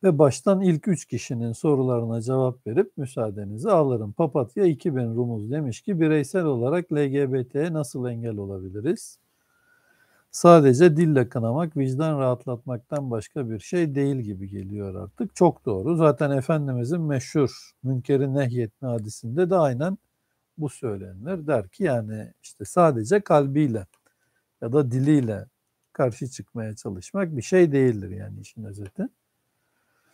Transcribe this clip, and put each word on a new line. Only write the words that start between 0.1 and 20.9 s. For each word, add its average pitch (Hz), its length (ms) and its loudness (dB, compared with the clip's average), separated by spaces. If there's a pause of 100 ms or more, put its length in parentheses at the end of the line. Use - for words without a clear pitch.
baştan 185 420 4
ilk 180 260 2
üç 175 180 0
kişinin 117 460 -6
sorularına 120 680 0
cevap 127 460 -2
verip 143 300 -2
müsaadenizi 110 720 -6
alırım. 127 400 0
Papatya 156 540 -2
iki 156 300 0
bin 117 200 -2
Rumuz 117 360 -4
demiş 143 300 -6
ki, 190 180 -4
"Bireysel 156 460 0
olarak 143 480 -2
L 147 140 0
G 135 260 0
B 127 140 -2
T'ye 160 260 -4
nasıl 147 320 -6
engel 117 320 -6
olabiliriz? 98 840 -8 (1120)
Sadece 160 640 8
dille 156 320 2
kınamak, 131 480 -4
vicdan 139 420 -2
rahatlatmaktan 127 920 -6
başka 117 380 -6
bir 110 100 -6
şey 165 360 -2
değil 139 200 0
gibi 101 340 -8
geliyor 98 460 -10
artık." 98 400 -8
Çok - 300 4
doğru. 113 300 -2
Zaten 151 360 4
Efendimizin 139 680 -2
meşhur 143 720 -2 (120)
Münkeri 135 500 0
Nehyetme 123 540 -2
hadisinde 117 600 -4
de 190 60 2
aynen 156 420 0 (600)
bu 151 120 -6
söylenir. 110 760 -10